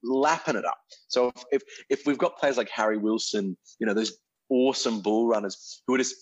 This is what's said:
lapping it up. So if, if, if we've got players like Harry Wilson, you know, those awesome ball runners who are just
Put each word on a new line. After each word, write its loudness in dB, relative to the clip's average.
lapping 0
it -4
up. -4
So 2
if, -8
if, 2
if -2
we've 2
got -2
players 0
like 0
Harry 0
Wilson, -2
you -2
know, 2
those 0
awesome 2
ball 2
runners -2
who 2
are 2
just 0